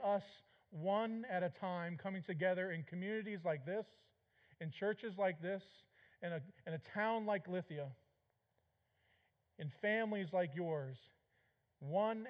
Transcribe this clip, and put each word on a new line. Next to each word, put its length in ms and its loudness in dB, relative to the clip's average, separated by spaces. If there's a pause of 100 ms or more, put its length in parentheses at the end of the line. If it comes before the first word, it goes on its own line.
us 200 4 (480)
one 600 2
at 120 2
a 180 0
time 360 -2
coming 260 -4
together 480 2
in 120 -2
communities 640 -4
like 200 0
this, 200 -2 (760)
in 180 -6
churches 400 0
like 240 2
this, 220 -2 (580)
in 120 -2
a, 80 -2 (260)
in 60 -2
a 80 -4 (120)
town 320 2
like 220 2
Lithia, 400 -2 (1700)
in 120 -4 (100)
families 520 2
like 220 4
yours, 420 0 (840)
one 500 2